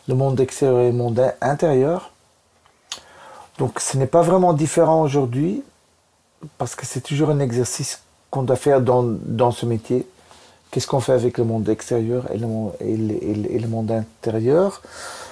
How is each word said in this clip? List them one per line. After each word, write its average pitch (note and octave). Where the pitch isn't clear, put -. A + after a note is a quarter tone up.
le C3
monde C3
extérieur B2+
et B2
le A#2+
monde A#2+
in-, C3+
intérieur. D3
Donc C3
ce -
n'est C3+
pas E3+
vraiment F3
différent D#3+
aujourd'hui C#3+
parce B2
que -
c'est B2+
toujours D3
un D3
exercice B2+
qu'on C#3
doit B2
faire C#3
dans, B2
dans A#2+
ce A#2+
métier. A#2+
Qu'est-ce -
qu'on C#3
fait C3+
avec A#2+
le B2
monde A2+
extérieur A#2
et G2
le A#2
mon-, A2
et G#2+
le, G#2+
et G#2
le, G#2
et A2+
le A2+
monde A2+
intérieur ? A#2